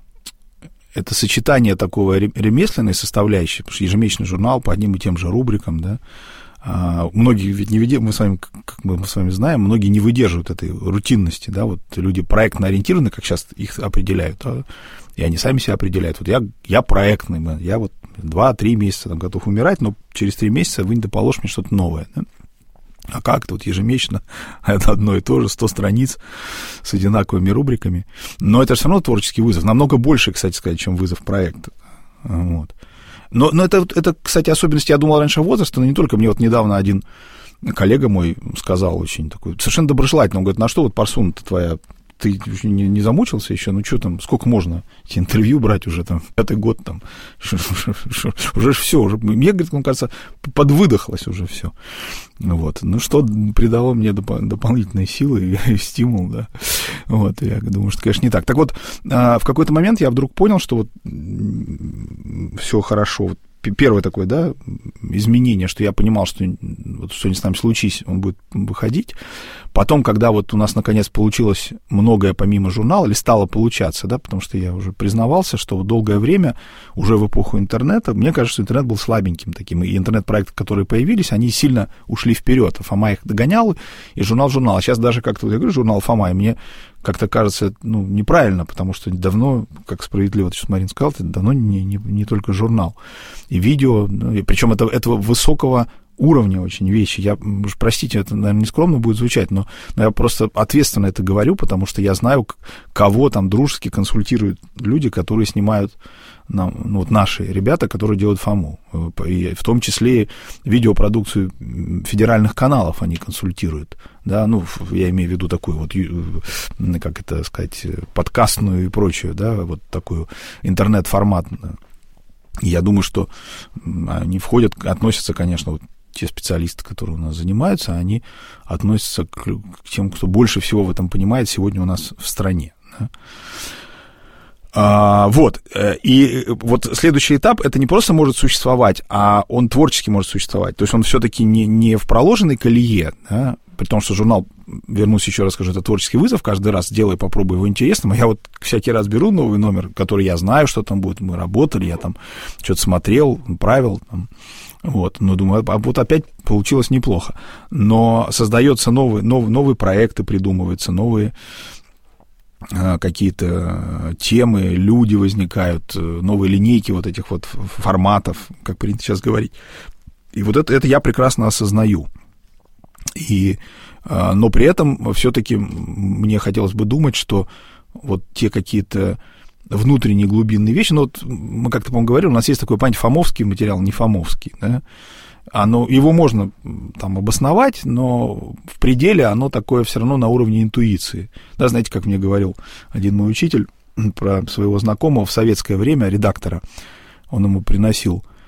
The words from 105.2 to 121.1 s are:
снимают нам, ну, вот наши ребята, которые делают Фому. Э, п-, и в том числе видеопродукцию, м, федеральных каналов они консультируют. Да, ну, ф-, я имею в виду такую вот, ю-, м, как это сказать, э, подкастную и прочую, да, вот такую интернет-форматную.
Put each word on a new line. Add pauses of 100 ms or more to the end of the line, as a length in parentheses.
снимают (480)
нам, (100)
ну,
вот
наши
ребята,
которые
делают
Фому. (140)
Э,
п-,
и
в
том
числе (360)
видеопродукцию,
м,
федеральных
каналов
они
консультируют. (280)
Да,
ну,
ф-,
я
имею
в
виду
такую
вот,
ю-, (360)
м,
как
это
сказать,
э, (120)
подкастную
и
прочую,
да,
вот
такую (340)
интернет-форматную. (840)